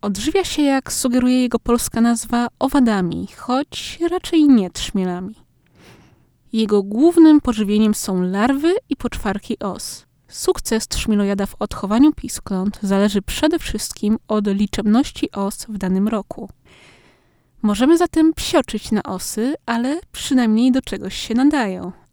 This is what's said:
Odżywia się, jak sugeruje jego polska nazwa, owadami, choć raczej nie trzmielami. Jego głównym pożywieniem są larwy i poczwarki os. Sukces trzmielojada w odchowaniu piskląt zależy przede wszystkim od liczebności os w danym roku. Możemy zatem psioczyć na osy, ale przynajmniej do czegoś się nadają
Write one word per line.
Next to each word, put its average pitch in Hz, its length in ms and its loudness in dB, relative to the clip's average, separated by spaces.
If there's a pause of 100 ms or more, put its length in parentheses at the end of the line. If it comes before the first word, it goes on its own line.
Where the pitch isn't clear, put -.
Odżywia 208 420 -2
się, - 180 -4
jak 269 320 0
sugeruje 254 480 2
jego 240 180 0
polska 233 420 -2
nazwa, 233 460 0 (120)
owadami, 202 680 0 (100)
choć - 640 -6 (120)
raczej 330 360 2
nie 214 220 6
trzmielami. 185 680 -6 (1160)
Jego 208 300 2
głównym 302 580 6
pożywieniem 214 520 2
są 185 280 -2
larwy 254 520 0 (160)
i 277 60 -2
poczwarki 208 640 -6
os. - 460 -10 (220)
Sukces - 600 -4
trzmielojada 202 580 -2
w - 140 -12
odchowaniu 220 540 2
piskląt - 680 -6
zależy 202 400 2
przede 311 380 -2
wszystkim - 580 -4 (100)
od 214 200 0
liczebności 214 840 0
os 202 380 -6
w 208 80 -8
danym 190 300 0
roku. 208 420 -6 (1120)
Możemy 233 360 4
zatem 320 360 2
psioczyć - 580 -2
na 214 120 0
osy, 220 520 -6 (100)
ale 247 340 -2 (120)
przynajmniej 240 600 2
do 254 100 2
czegoś - 340 -10
się - 180 -8
nadają 226 580 0 (220)